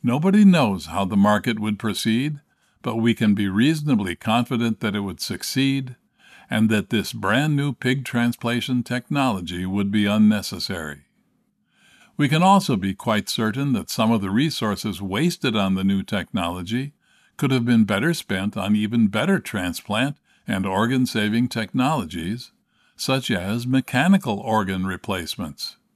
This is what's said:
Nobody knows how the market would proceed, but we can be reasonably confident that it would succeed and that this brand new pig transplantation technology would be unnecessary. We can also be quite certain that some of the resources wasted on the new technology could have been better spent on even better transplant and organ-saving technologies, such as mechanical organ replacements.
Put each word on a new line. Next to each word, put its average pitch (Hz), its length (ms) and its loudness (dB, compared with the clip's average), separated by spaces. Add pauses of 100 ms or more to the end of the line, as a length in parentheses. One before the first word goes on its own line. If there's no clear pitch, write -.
Nobody 170 400 4
knows 113 440 6
how 95 180 -2
the 95 100 -4
market 104 440 4
would 107 180 -2
proceed, 117 640 -2 (420)
but 117 140 -6
we 113 180 2
can 107 220 4
be 101 120 0
reasonably 117 680 0
confident 117 640 -2
that 104 160 -4
it 104 60 -2
would 95 200 -8
succeed 135 720 -2 (540)
and 110 200 2
that 107 200 0
this 107 240 -2
brand 117 420 0
new 143 180 -2
pig 131 300 -2
transplantation 120 760 -2
technology 110 840 -4
would 101 240 -2
be 104 160 2
unnecessary. 95 920 0 (1160)
We 147 100 2
can 156 140 2
also 190 340 4
be 95 200 -2
quite 107 340 -2
certain 123 440 -2
that 95 180 -4
some 113 200 2
of 110 100 2
the 98 100 -2
resources 107 680 -2
wasted 113 560 -2
on 95 200 2
the 95 80 -2
new 98 180 2
technology 95 920 -4 (440)
could 135 140 0
have 123 140 0
been 117 180 6
better 107 320 0
spent 98 420 -6
on 104 180 0
even 104 340 0
better 147 300 0
transplant 104 800 -4 (300)
and 95 180 -2
organ-saving 113 840 0
technologies, 113 1000 -4 (440)
such 135 340 -4
as 110 380 -2
mechanical 139 720 2
organ 95 480 -2
replacements. 87 920 -8 (180)